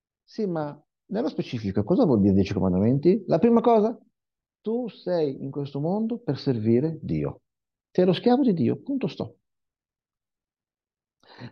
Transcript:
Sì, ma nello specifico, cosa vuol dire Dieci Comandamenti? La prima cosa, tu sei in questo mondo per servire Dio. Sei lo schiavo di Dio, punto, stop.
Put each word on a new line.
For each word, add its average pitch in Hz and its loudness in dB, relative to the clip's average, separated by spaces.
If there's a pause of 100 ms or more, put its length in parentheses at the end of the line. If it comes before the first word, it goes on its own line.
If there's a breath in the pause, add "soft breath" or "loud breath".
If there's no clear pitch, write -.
(240)
Sì, - -8
ma 156 -6 (280)
nello 233 -4
specifico, 107 -6
cosa 226 2
vuol 120 4
dire 98 6
Dieci 95 2
Comandamenti? 120 2
La 160 2
prima 233 4
cosa, 226 2 (640)
tu 233 -6
sei 165 -4
in 135 -10
questo 143 -8
mondo 220 -4
per 139 -2
servire 123 0
Dio. 73 -6 (500)
Sei 180 2
lo 185 4
schiavo 247 0
di 240 2
Dio, 127 0
punto, 254 -6
stop. - -10 (2250 loud breath)